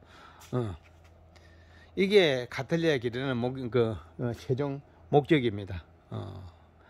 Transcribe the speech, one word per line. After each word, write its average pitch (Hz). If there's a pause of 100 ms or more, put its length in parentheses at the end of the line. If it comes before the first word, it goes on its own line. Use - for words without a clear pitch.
(520)
어. 113 (1200)
이게 175
카텔리아 160
기르는 123
목-, 127
그, 113 (240)
어, 123
최종 139 (280)
목적입니다. 113 (280)
어. 98 (280)